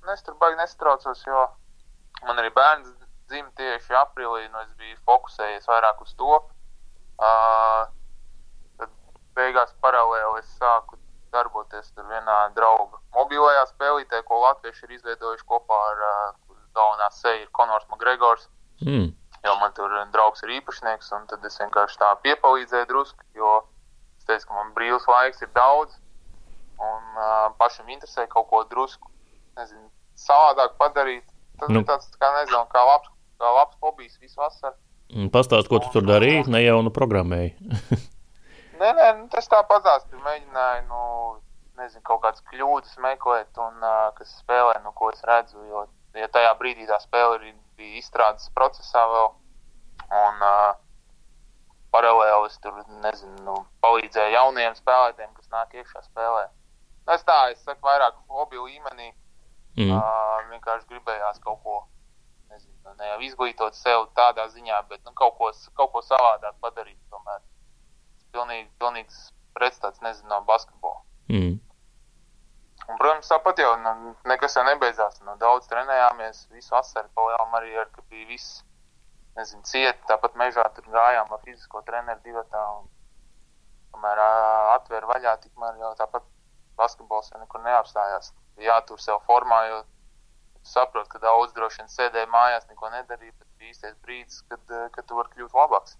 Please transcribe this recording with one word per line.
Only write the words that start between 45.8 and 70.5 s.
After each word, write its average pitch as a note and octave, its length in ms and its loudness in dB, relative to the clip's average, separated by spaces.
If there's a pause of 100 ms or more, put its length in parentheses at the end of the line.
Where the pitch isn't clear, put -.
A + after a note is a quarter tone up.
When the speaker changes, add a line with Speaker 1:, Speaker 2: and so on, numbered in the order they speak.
Speaker 1:
ja A2 160 -8
tajā A#2 320 4
brīdī A#2 240 -8
tā G#2+ 160 -2
spēle A#2 380 0
arī A2 140 -20 (200)
bija G#2+ 240 -18
izstrādes A2 560 -2
procesā B2+ 560 -2
vēl, A2+ 220 2 (840)
un, G#2 320 0
ā, G2+ 80 4 (1400)
paralēli A2 600 4
es - 100 -20
tur, G#2 160 -14 (240)
nezinu, G2+ 400 -10
nu, G2 160 -8 (240)
palīdzēju A2+ 560 2
jauniem B2 400 2
spēlētājiem, A#2 560 0
kas - 160 -20
nāk A2+ 240 -8
iekšā - 320 -20
spēlē. A2+ 440 -4 (580)
Nu, E3+ 100 2
es - 80 -6
tā, D3 240 4
es - 160 -16
saku, C#3+ 160 -14
vairāk C#3 320 2 (160)
hobby C3+ 320 -8
līmenī, B2+ 540 -16 (600)
Speaker 2:
Mm. G2 160 0
Speaker 1:
ā, A2 40 0 (520)
vienkārši A2+ 400 -8
gribējās G#2+ 480 -8
kaut A2 240 -12
ko, G#2+ 120 -12 (760)
nezinu, G#2 480 -20
ne G#2 140 -10
jau G#2+ 100 -8
izglītot B2 560 -6
sev A#2 380 0
tādā A#2 340 2
ziņā, A2+ 380 -6
bet, - 180 -18
nu, A#2+ 80 -20
kaut B2 220 2
ko A2 160 -2
s-, - 160 -20 (100)
kaut C3+ 140 0
ko A#2 100 -6
savādāk A#2 560 2
padarīt A2+ 400 -12 (140)
tomēr. G2+ 320 -14
Tas - 800 -20 (100)
pilnīgi, A#2+ 320 -10 (140)
pilnīgs A#2+ 400 -8 (340)
pretstats, - 480 -4
nezinu, A2 300 -8
no G2+ 160 -2
basketbola. - 500 -2 (300)